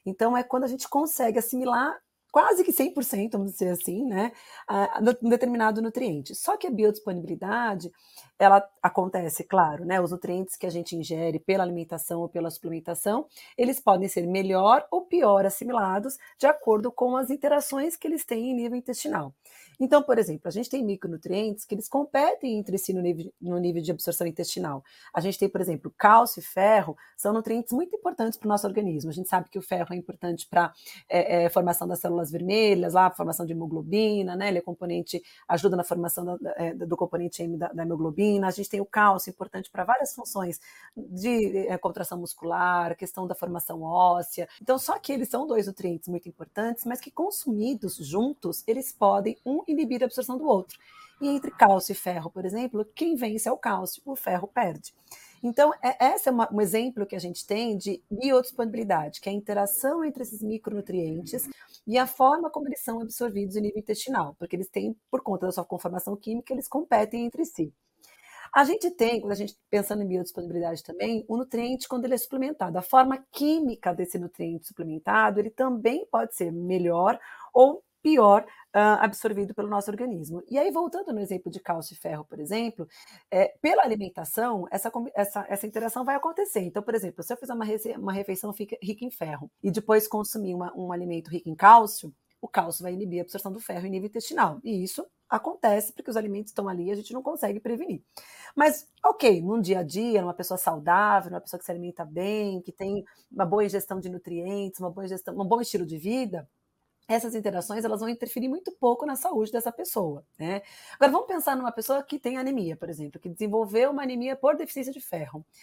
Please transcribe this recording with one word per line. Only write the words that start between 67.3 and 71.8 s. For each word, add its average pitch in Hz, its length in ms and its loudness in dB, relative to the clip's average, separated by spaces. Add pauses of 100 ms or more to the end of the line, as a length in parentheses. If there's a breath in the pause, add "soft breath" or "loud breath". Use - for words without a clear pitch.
si. - 280 -6 (800 loud breath)
A 285 120 6
gente 349 260 0
tem, 233 300 2
quando 202 120 -4
a 196 40 -4
gente, 202 200 -6 (120)
pensando 208 340 0
em 196 40 -4
biodisponibilidade 170 760 -4
também, 214 460 -4
o 226 80 -2
nutriente, 247 520 -4